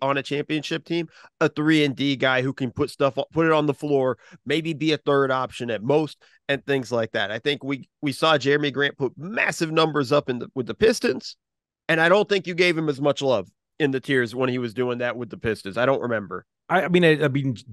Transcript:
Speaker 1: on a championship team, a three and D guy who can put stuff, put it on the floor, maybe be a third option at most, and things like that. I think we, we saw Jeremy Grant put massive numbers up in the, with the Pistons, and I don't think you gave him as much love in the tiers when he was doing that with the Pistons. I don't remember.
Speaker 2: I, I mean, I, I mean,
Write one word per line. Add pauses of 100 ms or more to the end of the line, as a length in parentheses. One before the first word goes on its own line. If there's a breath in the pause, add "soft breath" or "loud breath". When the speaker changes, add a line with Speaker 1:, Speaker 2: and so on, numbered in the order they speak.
Speaker 1:
on
a
championship
team, (320 loud breath)
a
three
and
D
guy
who
can
put
stuff, (160)
put
it
on
the
floor, (260 loud breath)
maybe
be
a
third
option
at
most, (240 soft breath)
and
things
like
that.
I
think
we, (140)
we
saw
Jeremy
Grant
put
massive
numbers
up
in
the,
with
the
Pistons, (520)
and
I
don't
think
you
gave
him
as
much
love (300)
in
the
tiers
when
he
was
doing
that
with
the
Pistons.
I
don't
remember. (240)
Speaker 2:
I,
I
mean,
I,
I
mean, (160)